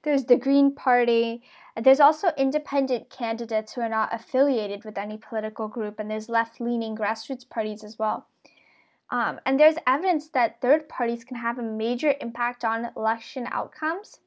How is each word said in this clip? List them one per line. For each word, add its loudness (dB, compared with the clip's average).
There's 2
the 6
Green 4
Party. 2
There's 6
also 4
independent -2
candidates -6
who -6
are -2
not -2
affiliated 0
with -8
any -8
political -6
group, -8
and -6
there's -6
left-leaning -4
grassroots -6
parties -6
as -14
well. -4
Um, -2
and 2
there's 6
evidence 0
that 0
third 2
parties -4
can -12
have -6
a -6
major 0
impact -6
on -2
election -4
outcomes. -6